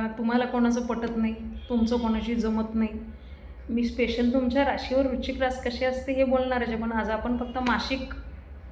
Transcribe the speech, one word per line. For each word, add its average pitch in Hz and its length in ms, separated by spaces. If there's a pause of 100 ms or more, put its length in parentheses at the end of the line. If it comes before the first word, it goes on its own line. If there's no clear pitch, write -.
(180)
तुम्हाला 240 260
कोणाचं 240 420
पटत 233 300
नाही, 220 180 (340)
तुमचं 233 280
कोणाशी 220 380
जमत 220 400
नाही. 220 140 (840)
मी 240 140
स्पेशल 240 480
तुमच्या 269 320
राशीवर 262 420
वृश्चिक 254 360
रास 254 220
कशी 240 200
असते 254 280
हे 262 120
बोलणार 254 420
आहे, 233 100
पण 226 160
आज 214 180
आपण 226 260
फक्त 240 220
मासिक 247 420 (720)